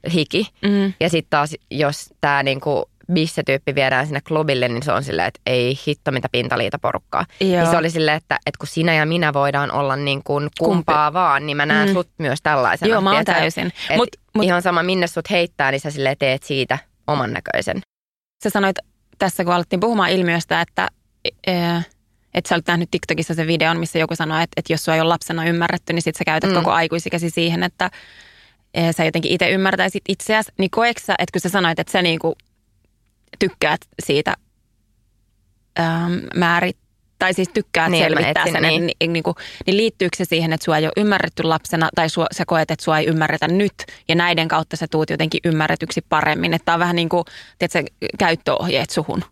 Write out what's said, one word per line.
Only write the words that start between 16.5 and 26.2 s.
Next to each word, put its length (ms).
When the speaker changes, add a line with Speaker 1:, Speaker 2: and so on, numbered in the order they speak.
Speaker 1:
oman 260
näköisen. 480
Speaker 2:
Sä 60
sanoit 260
tässä, 260
kun 100
alettiin 260
puhumaan 300
ilmiöstä, 520
että, 260
e, 40
että 160
sä 60
olet 120
nähnyt 240
TikTokissa 420
sen 140
videon, 320
missä 200
joku 160
sanoi, 280
että, 140
että 160
jos 120
sua 100
ei 60
ole 80
lapsena 360
ymmärretty, 480
niin 80
sit 140
sä 80